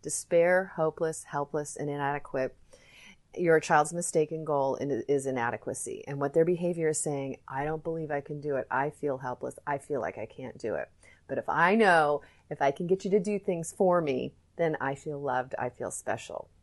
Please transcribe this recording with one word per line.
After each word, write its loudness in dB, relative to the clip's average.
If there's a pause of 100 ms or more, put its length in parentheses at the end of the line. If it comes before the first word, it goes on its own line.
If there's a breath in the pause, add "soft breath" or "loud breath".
despair, 2
hopeless, -2
helpless, -4
and -4
inadequate, -2 (840 loud breath)
your 6
child's 2
mistaken -2
goal 0
in-, -2
is 2
inadequacy. -4
And -6
what -2
their 6
behavior 0
is 0
saying, -4
"I -6
don't -4
believe -4
I -2
can -10
do -2
it. -2
I 0
feel -4
helpless. -8
I -4
feel -4
like -6
I -8
can't -14
do -4
it. -6 (380 soft breath)
But -2
if -6
I 4
know, 6 (300 soft breath)
if -6
I 4
can -4
get 2
you 0
to 6
do -2
things -4
for 4
me, -2 (220)
then 2
I -2
feel -8
loved, -2
I -2
feel -6
special." -8 (120)